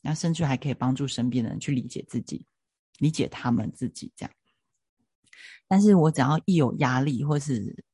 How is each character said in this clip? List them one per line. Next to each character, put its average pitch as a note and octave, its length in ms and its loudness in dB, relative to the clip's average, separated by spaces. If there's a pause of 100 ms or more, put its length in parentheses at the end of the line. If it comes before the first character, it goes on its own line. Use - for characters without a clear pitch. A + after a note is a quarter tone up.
那 D3+ 120 -4
甚 E3 200 -2
至 E3 100 -2
还 C3+ 140 0
可 C#3+ 100 -6
以 B2 60 -2
帮 C3 200 0
助 C#3 140 -4
身 B2 220 -2
边 A#2+ 120 -2
的 A2+ 60 -4
人 - 100 -8
去 - 140 -4
理 B2+ 140 -2
解 - 220 -12
自 B2 120 -6
己， - 240 -12 (540)
理 D3+ 120 2
解 - 180 -2
他 - 240 -6
们 - 200 -2
自 - 160 -8
己 - 280 -14
这 - 80 -14
样。 - 80 -16 (1400)
但 F#3+ 120 6
是 G#3 140 8
我 D#3+ 160 6
只 - 100 -2
要 D3 160 4 (100)
一 F#3 100 2
有 C3 220 2
压 B2+ 220 2
力 C#3 220 -2
或 D3 160 0
是 C3 560 -6